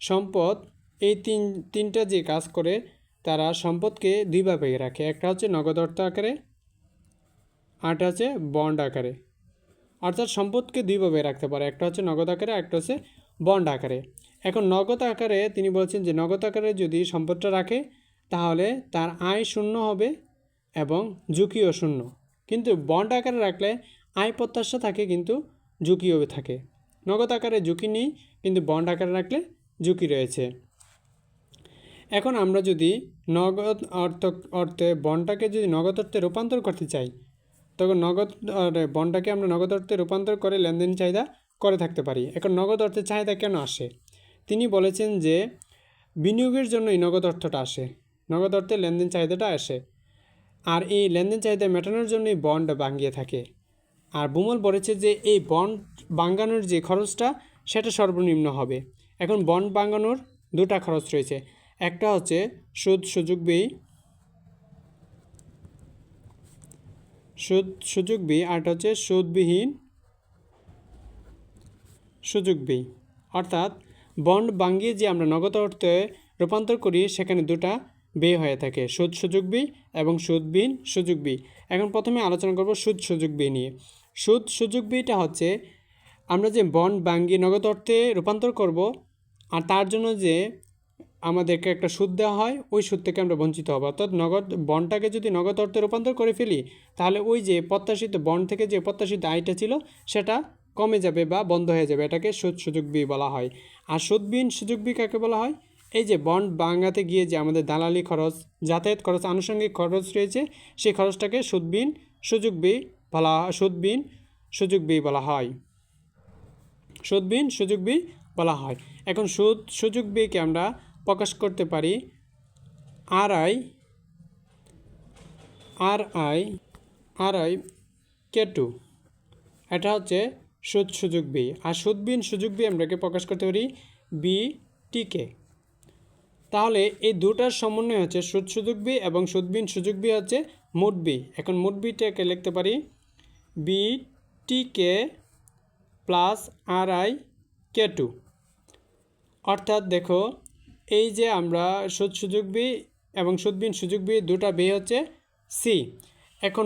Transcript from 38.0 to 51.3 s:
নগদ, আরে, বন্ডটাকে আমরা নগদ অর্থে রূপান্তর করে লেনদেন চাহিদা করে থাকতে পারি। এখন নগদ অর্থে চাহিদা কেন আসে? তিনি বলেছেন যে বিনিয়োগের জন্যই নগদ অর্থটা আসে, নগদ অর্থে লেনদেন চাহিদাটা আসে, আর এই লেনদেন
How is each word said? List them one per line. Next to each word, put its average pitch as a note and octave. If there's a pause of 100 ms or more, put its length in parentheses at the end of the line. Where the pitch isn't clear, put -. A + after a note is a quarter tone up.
নগদ, F#3 (240)
আরে, F3 (140)
বন্ডটাকে F3
আমরা G3
নগদ F3+
অর্থে G3
রূপান্তর F#3+
করে G3
লেনদেন F3
চাহিদা F#3 (380)
করে G3
থাকতে E3
পারি। C3 (120)
এখন F3+
নগদ G3
অর্থে G#3
চাহিদা G#3
কেন G3 (120)
আসে? C3 (600)
তিনি A3
বলেছেন F#3+ (120)
যে D#3+ (800)
বিনিয়োগের A#3+
জন্যই A3
নগদ F3
অর্থটা E3+
আসে, C3+ (440)
নগদ F3+
অর্থে F#3+
লেনদেন F3
চাহিদাটা F3
আসে, C#3 (880)
আর E3+ (160)
এই G3+
লেনদেন F#3